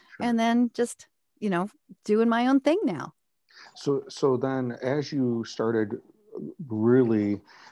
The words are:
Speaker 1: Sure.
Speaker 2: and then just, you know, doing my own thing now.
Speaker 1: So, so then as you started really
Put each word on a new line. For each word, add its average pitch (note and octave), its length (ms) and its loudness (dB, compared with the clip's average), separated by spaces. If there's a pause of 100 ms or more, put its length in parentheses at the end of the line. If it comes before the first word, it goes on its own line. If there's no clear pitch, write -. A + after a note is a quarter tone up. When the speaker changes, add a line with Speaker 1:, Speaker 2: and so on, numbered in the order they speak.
(180)
Speaker 1:
Sure. A#3 80 -4
Speaker 2:
and A#3 120 0
then A#3 360 2
just, - 340 -6 (300)
you G#3+ 100 -4
know, F#3 220 -2 (340)
doing A3 240 2
my A#3 180 2
own C4+ 140 4
thing D#4+ 240 2
now. F#3 300 -6 (600)
Speaker 1:
So, C#3 340 -2
so C3 280 0
then C3 360 -2 (100)
as C#3+ 280 -2
you B2 340 -2
started A2+ 540 -2 (720)
really A2 720 2 (320)